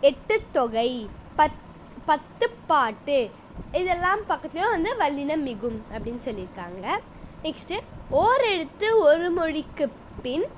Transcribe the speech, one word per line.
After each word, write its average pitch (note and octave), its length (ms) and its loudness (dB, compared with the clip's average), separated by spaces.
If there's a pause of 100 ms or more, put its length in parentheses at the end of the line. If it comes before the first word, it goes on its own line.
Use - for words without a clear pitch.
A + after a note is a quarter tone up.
எட்டு - 260 0 (220)
தொகை, A#3+ 340 2 (480)
பத்-, D4+ 240 4 (460)
பத்து - 380 0 (220)
பாட்டு, C#4 480 2 (640)
இதெல்லாம் F4+ 500 2
பக்கத்துலயும் F4 440 0
வந்து F4 160 2 (120)
வல்லினம் C#4+ 460 0
மிகும் A3+ 300 -6 (140)
அப்படின்னு A#3 340 -6
சொல்லியிருக்காங்க. F#3 580 -8 (600)
நெக்ஸ்ட்டு F4 340 -4 (440)
ஓரெழுத்து G#4+ 680 2 (160)
ஒரு E4 320 6
மொழிக்கு D#4 480 -2 (400)
பின் D4 200 -2 (120)